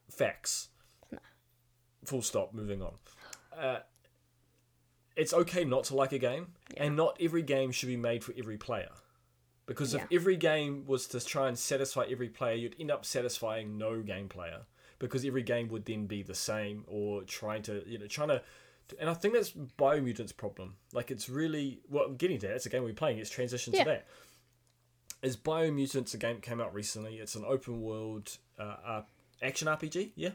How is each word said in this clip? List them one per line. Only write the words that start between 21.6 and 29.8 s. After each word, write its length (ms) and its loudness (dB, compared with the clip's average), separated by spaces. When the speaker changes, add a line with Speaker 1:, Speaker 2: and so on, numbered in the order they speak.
Speaker 1:
well, 160 4
I'm 120 -2
getting 240 2
to 80 -2
that. 80 -2
It's 100 -6
a 20 -8
game 160 0
we're 80 -2
playing. 260 0
It's 120 -6
transitioned 440 -2
Speaker 2:
Yeah. 100 6
Speaker 1:
to 60 4
that. 160 -2
Is 140 0
Biomutant's 800 2
a 40 -6
game 180 0
that 60 -12
came 180 -4
out 140 -4
recently. 440 -6
It's 160 -8
an 100 -6
open 360 0
world, 580 -6
uh, 40 -8
uh, 420 -6
action 280 -2
R 80 4
P 120 -4